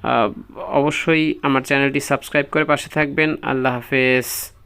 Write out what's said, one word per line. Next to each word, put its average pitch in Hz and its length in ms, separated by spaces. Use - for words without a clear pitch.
আহ, - 560
অবশ্যই 151 800
আমার 135 200
চ্যানেলটি 139 380
সাবস্ক্রাইব 143 520
করে 156 120
পাশে 147 260
থাকবেন। 156 520
আল্লাহ 131 320
হাফেজ। 127 920